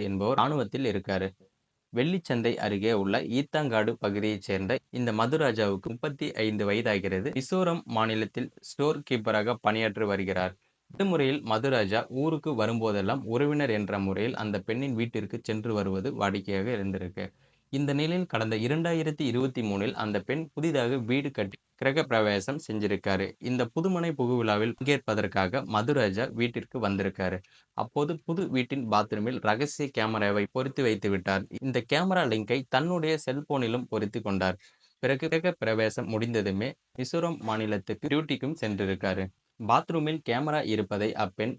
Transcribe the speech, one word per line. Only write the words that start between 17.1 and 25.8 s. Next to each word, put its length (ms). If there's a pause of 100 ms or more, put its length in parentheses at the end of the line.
இந்த 200
நிலையில், 340
கடந்த 300
இரண்டாயிரத்தி 680
இருபத்தி 380
மூணில் 320
அந்த 260
பெண் 220 (100)
புதிதாக 460
வீடு 320
கட்டி 260 (180)
கிரக 280
பிரவேசம் 560
செஞ்சிருக்காரு. 680 (120)
இந்த 280
புதுமனை 460
புகுவிழாவில் 600
பங்கேற்பதற்காக 920
மதுராஜா 640